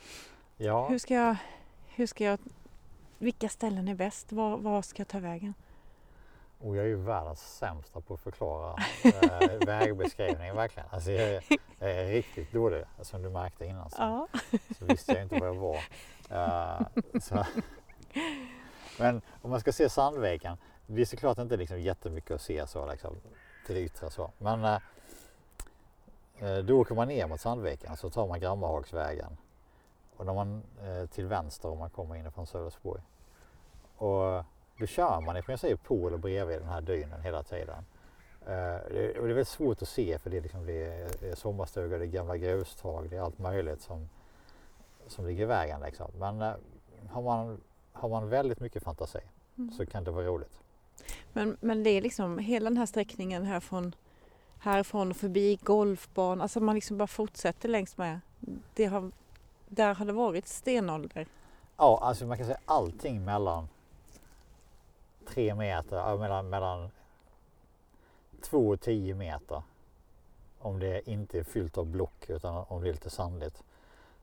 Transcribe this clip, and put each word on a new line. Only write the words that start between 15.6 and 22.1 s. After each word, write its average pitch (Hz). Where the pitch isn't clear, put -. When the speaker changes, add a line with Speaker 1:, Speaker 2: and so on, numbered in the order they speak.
Speaker 1:
Eh, 85
så. 101
Men 117
om 120
man 127
ska 135
se 143
Sandviken, 104
det 110
är 117
såklart 120
inte 120
liksom 90
jättemycket 85